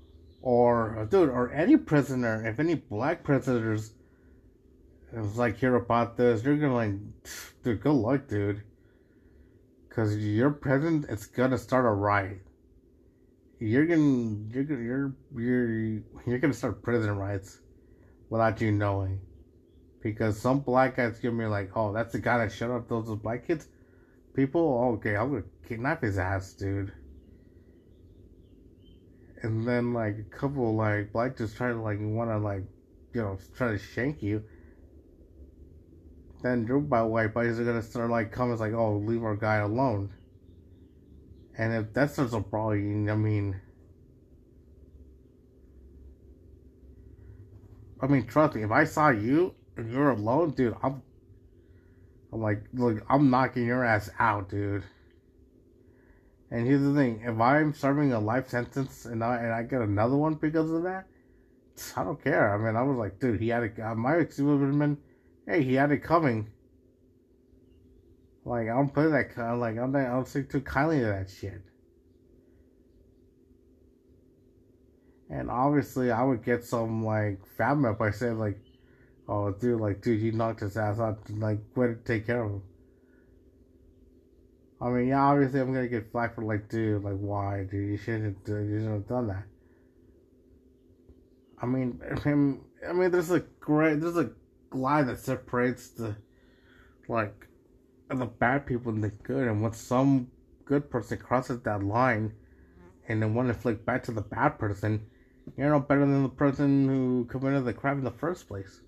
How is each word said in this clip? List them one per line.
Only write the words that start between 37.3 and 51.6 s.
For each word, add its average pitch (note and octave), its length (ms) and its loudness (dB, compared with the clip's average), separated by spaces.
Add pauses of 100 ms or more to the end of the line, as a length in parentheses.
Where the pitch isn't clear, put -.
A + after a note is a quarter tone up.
buddies A#2 240 0
are A#2+ 60 -2
gonna A#2 180 0
start, A#2 280 -4
like, A2+ 200 0
comments A#2+ 300 -2
like, G#2+ 120 -2
"Oh, A2 240 0
leave A2+ 280 -2
our G#2+ 100 -2
guy G#2+ 220 0
alone." G#2 580 0 (1400)
And A2+ 160 -2
if A2 220 -4
that C#3+ 180 2
starts B2 200 -2
a A2+ 80 -2
problem, G#2 680 -2
I G#2+ 80 0
mean, G#2 440 0 (4000)
I C3 60 0
mean, C3+ 220 4
trust D3+ 260 4
me, G#2+ 80 -4
if G#2 80 -2
I C#3 140 4
saw D3+ 240 2
you C3 460 2 (220)
and A2+ 160 -8
you're C#3 180 2
alone, B2 400 0
dude, B2 320 0
I'm, C#3 200 -4 (1300)